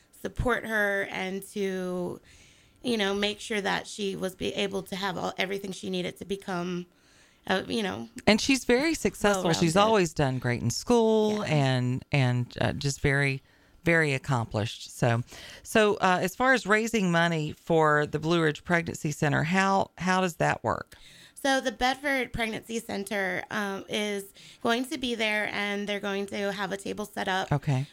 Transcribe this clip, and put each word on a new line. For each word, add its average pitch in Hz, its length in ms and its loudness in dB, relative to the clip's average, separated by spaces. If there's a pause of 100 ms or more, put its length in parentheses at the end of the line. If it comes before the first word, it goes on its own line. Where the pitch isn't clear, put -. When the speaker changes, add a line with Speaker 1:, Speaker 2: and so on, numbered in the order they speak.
(220)
Speaker 1:
support - 440 -2
her 202 460 0
and 190 320 -6 (100)
to, 185 680 -4 (600)
you 240 140 0
know, 202 160 2
make 208 280 -2
sure 214 180 -4
that 185 260 -2
she 196 300 -6
was 185 180 -4
be - 200 -4
able 196 300 -2
to - 120 -10
have 185 220 -4
all, 180 200 -4
everything 190 360 -4
she 196 160 -8
needed 180 300 -4
to - 60 -12
become, 180 600 -6 (600)
uh, 190 200 0
you 226 160 -2
know. 202 240 -6 (180)
Speaker 2:
And 214 140 4
she's 269 240 0
very 285 300 2
successful. 196 580 0
She's - 240 2
Speaker 1:
Well-rounded. 208 140 6
Speaker 2:
always 196 240 2
done 131 260 0
great 120 220 -2
in 117 80 2
school 220 760 4
Speaker 1:
Yeah. - 80 0
Speaker 2:
and, 131 600 2
and, 123 480 2
uh, 113 120 0
just 139 280 -4
very, 139 420 2 (420)
very 160 280 4
accomplished. 113 840 -2
So, 117 240 2 (420)
so, 214 320 4
uh, 180 260 2
as 185 140 -2
far 262 180 4
as 240 140 2
raising 214 440 2
money 165 520 2
for 151 420 4
the 147 140 -4
Blue 165 240 2
Ridge 151 220 0
Pregnancy 165 460 -2
Center, 139 320 0
how, 190 540 2
how 185 240 2
does 180 140 -2
that - 280 0
work? - 320 -2 (460)
Speaker 1:
So 269 200 2
the 254 100 -2
Bedford 262 600 -2
Pregnancy 226 460 -6
Center, 196 720 -4
um, 196 380 -6
is 208 380 -4 (360)
going 233 260 0
to 320 100 -8
be 254 180 -4
there, 214 380 0
and 202 340 -4
they're 202 140 -4
going 202 260 -4
to 202 240 -2
have 196 220 -4
a 196 40 -6
table 196 280 -6
set 202 240 -6
up. 190 240 -2
Speaker 2:
Okay. 139 400 0